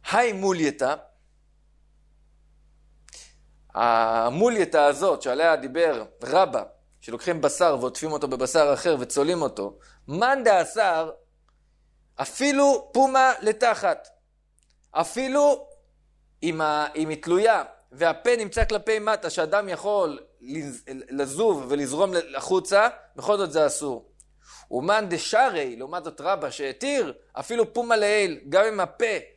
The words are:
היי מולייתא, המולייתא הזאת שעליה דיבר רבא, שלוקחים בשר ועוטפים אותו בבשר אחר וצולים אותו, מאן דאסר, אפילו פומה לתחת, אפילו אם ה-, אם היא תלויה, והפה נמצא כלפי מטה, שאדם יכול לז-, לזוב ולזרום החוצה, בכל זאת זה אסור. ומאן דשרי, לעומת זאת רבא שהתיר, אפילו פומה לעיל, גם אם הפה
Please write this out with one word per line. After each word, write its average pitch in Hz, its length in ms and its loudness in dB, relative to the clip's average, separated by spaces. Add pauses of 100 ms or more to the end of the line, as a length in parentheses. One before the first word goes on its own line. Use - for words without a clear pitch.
(120)
היי 226 220 2
מולייתא, 160 600 0 (2750)
המולייתא 120 1040 2
הזאת 147 440 2
שעליה 151 340 2
דיבר 139 480 -2 (200)
רבא, 135 400 2 (380)
שלוקחים 147 400 -6
בשר 147 380 2
ועוטפים 127 320 -4
אותו 143 160 -4
בבשר 139 460 2
אחר 160 260 0
וצולים 147 420 -2
אותו, 107 360 -6 (300)
מאן 240 360 0
דאסר, 180 680 2 (1040)
אפילו 277 760 2
פומה 262 380 4 (100)
לתחת, 214 680 0 (840)
אפילו 262 760 0 (760)
אם 160 180 -2
ה-, 151 340 0
אם 156 140 -4
היא 151 140 -10
תלויה, 185 400 4 (280)
והפה 165 440 0
נמצא 220 300 -2
כלפי 214 340 -2
מטה, 208 300 -2
שאדם 190 400 -2
יכול 180 500 -2 (220)
לז-, 135 480 -12 (200)
לזוב 139 600 -2
ולזרום 147 420 0 (240)
החוצה, 190 520 2 (280)
בכל 202 220 -2
זאת 185 140 -2
זה 151 140 4
אסור. 139 460 -4 (600)
ומאן 208 380 0
דשרי, 170 680 0
לעומת 151 280 -10
זאת 156 180 -14
רבא 156 280 -4
שהתיר, 165 640 -4 (200)
אפילו 226 400 -6
פומה 233 220 0
לעיל, 208 440 0 (100)
גם 185 160 4
אם 214 140 -4
הפה 185 260 -2 (320)